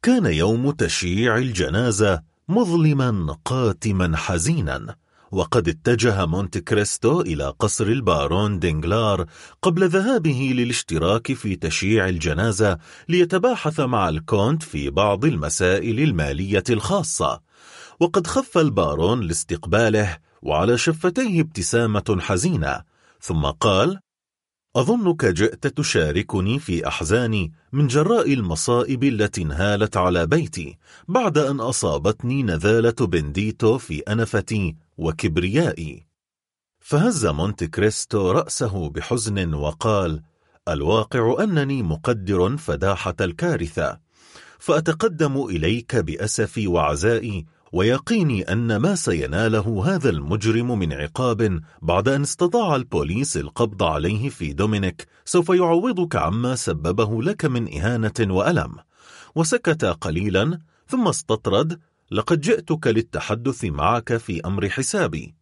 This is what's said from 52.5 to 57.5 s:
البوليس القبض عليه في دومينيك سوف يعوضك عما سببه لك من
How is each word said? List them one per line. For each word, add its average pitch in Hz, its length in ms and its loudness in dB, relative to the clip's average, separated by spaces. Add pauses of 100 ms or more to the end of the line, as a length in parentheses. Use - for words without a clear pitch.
البوليس 95 600 -2
القبض 98 460 -2
عليه 90 460 0
في 82 240 -6
دومينيك 98 540 -2 (180)
سوف 175 240 2
يعوضك 180 680 2
عما 107 400 0
سببه 107 640 -2
لك 180 220 -2
من 120 340 -2